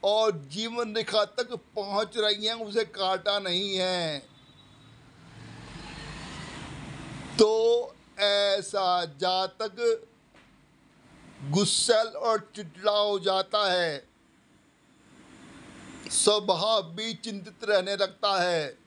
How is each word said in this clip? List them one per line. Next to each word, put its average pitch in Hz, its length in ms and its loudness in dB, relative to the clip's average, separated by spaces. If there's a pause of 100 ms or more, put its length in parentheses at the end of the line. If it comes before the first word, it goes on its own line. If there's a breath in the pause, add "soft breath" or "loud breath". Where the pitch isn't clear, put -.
और 214 280 4 (200)
जीवन 226 460 -6
रेखा 214 300 2
तक 240 260 -6 (240)
पहुंच 202 400 -2
रही 208 300 0
हैं, 226 100 -2
उसे 220 300 -2
काटा 196 520 0
नहीं 190 380 -2
है, 180 420 0 (3250)
तो 226 560 4 (260)
ऐसा 202 840 2 (120)
जातक 190 920 0 (1400)
गुस्सैल 214 580 4
और 220 300 0 (160)
चिड़चिड़ा 196 380 -4
हो 208 280 2
जाता 190 520 0
है, 165 320 0 (2000)
स्वभाव 202 800 2
भी 214 240 -8
चिंतित 202 500 -12
रहने 196 320 2
लगता 196 440 0
है। 165 460 0